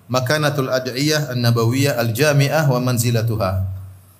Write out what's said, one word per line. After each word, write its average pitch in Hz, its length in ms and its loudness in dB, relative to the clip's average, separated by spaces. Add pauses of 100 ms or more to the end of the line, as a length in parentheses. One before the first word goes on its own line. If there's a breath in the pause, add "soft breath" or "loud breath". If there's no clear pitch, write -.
makanatul 131 640 0
ad'iyah 131 640 -2
an-nabawiyah 120 640 2
al-jami'ah 139 720 2
wa 123 80 2
manzilatuha. 113 880 0 (540 soft breath)